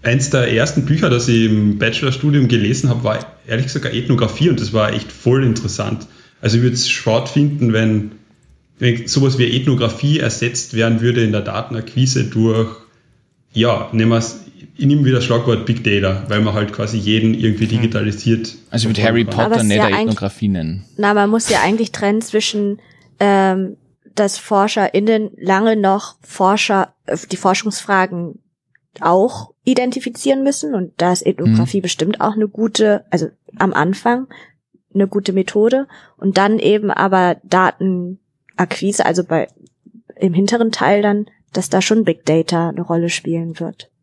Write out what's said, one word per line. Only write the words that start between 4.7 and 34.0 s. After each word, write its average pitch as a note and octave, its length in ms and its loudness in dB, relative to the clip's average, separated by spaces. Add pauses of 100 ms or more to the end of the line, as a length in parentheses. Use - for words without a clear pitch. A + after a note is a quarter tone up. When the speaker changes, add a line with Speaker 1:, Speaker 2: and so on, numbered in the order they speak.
Speaker 1:
war G#2+ 200 0
echt A2 200 -8
voll C3 320 0
interessant. G#2+ 640 -4 (340)
Also A2 180 2
ich A#2 40 2
würd's B2 260 0
schade A#2 380 -2
finden, C#3+ 460 0
wenn, G#2+ 400 0 (680)
wenn A#2 300 0
sowas C3+ 300 2
wie B2 60 4 (120)
Ethnographie C3 640 0
ersetzt A#2+ 540 -4
werden A2+ 260 2
würde A#2 240 2
in G#2+ 80 0
der G#2 80 -2
Datenakquise A2+ 840 -2
durch, A2+ 500 0 (760)
ja, A2 400 0
nehmen A2+ 180 2
wir's, A2+ 300 -2 (360)
ich - 80 -4
nehme C#3+ 220 4
wieder B2+ 100 2
das A2+ 80 0
Schlagwort A#2+ 400 0
Big A2+ 180 -2
Data, G2 460 0
weil G#2+ 140 2
man A2 100 0
halt G#2 220 -2
quasi G#2+ 240 -4
jeden A2 340 2
irgendwie A2 320 0
Speaker 2:
Mhm. G#2+ 60 -2
Speaker 1:
digitalisiert A2 840 0 (160)
Speaker 3:
Also A2+ 200 -2
ich A2 40 0
würd G2+ 40 -4
Speaker 1:
verfolgen G#2+ 40 0
Speaker 3:
Harry A2+ 220 4
Speaker 1:
kann. G#2 100 -6
Speaker 3:
Potter A#2 120 0
Speaker 4:
Aber A3 100 2
es A3+ 60 2
ist G#2+ 60 2
Speaker 3:
nicht G#2 100 4
Speaker 4:
ja G#3+ 100 2
Speaker 3:
der G2 80 0
Speaker 4:
eigentlich G#3+ 120 0
Speaker 3:
Ethnographie G2+ 400 -4
nennen. F2+ 360 -4 (140)
Speaker 4:
Na, G3+ 160 2
man G#3 160 2
muss A3+ 180 0
ja G3+ 140 2
eigentlich G#3+ 300 0
trennen G#3 280 -2
zwischen, G#3 580 -4 (400)
ähm, F#3+ 600 2 (360)
dass G3+ 240 0
ForscherInnen G#3+ 1000 0
lange G#3 380 2
noch G3 460 0
Forscher, G3 720 0 (120)
äh, - 100 -4 (140)
die F#3+ 80 -6
Forschungsfragen F#3+ 1000 -2 (640)
auch F3 520 0 (120)
identifizieren B3+ 800 0
müssen C#4 320 -2
und F#3 240 -4
da F3+ 140 2
ist F3+ 140 -4
Ethnographie A#2 520 0
Speaker 3:
Mhm. F#3+ 40 -2
Speaker 4:
bestimmt F3+ 380 -4
auch G#3 140 0
eine G#3+ 140 -2
gute, G#3+ 600 0
also E3 180 -2 (300)
am F#3 160 0
Anfang A#3 520 0 (680)